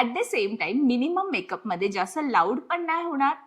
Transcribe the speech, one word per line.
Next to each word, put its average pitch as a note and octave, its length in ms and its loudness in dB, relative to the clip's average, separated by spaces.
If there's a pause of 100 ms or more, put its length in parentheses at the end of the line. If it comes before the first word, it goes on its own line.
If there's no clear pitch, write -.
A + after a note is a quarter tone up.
At B3 60 6
the E4+ 180 -2 (100)
same G#3 220 0
time A3 260 -2
मिनिमम D4 480 2
मेकअपमध्ये G3 580 -4
जास्त G3 340 -2
लाऊड A3+ 360 2
पण F4 280 -4
नाही E4+ 180 -2
होणार, C#4+ 300 0 (120)